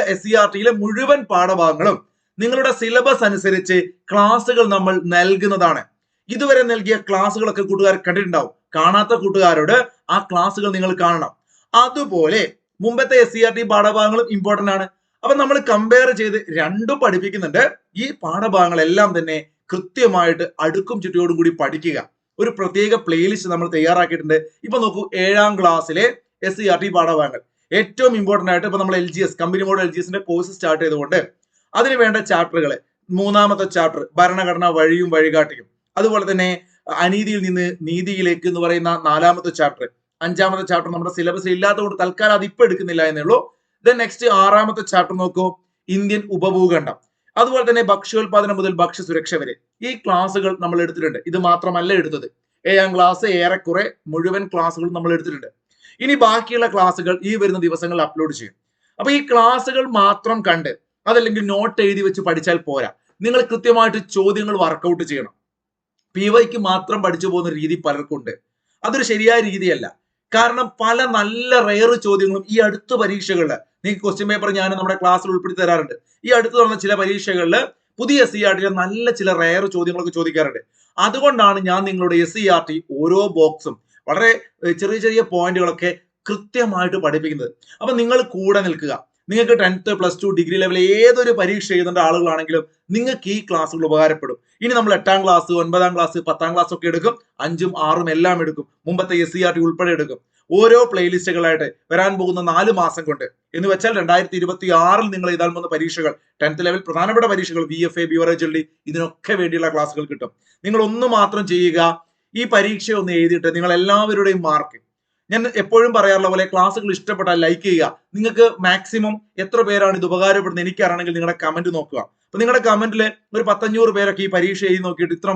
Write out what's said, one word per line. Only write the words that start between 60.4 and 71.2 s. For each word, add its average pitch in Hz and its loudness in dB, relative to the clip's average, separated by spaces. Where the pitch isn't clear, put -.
കണ്ട് 160 0
അതല്ലെങ്കിൽ 226 2
നോട്ട് 208 -2
എഴുതി 196 0
വെച്ച് 190 -2
പഠിച്ചാൽ 165 0
പോരാ, 135 -4
നിങ്ങൾ 247 2
കൃത്യമായിട്ട് 226 2
ചോദ്യങ്ങൾ 202 0
വർക്കൗട്ട് 170 -2
ചെയ്യണം. 131 -8
പി 196 -2
വൈക്ക് 233 4
മാത്രം 208 -2
പഠിച്ചു 175 -2
പോകുന്ന 170 -2
രീതി 151 -2
പലർക്കും 143 -4
ഉണ്ട്. 120 -12
അതൊരു 240 -2
ശരിയായ 220 4
രീതിയല്ല. 175 -2
കാരണം 240 0
പല 233 0
നല്ല 240 0